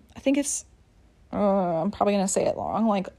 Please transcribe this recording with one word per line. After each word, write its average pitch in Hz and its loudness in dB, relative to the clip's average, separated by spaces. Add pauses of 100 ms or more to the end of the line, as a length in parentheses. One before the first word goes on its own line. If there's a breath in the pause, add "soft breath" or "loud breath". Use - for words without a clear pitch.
(160)
I - -18
think 277 2
it's, - -4 (680)
uh, - -6 (440)
I'm 190 0
probably 208 0
gonna 196 0
say - 0
it - 0
wrong, - -2
like, 196 0 (120)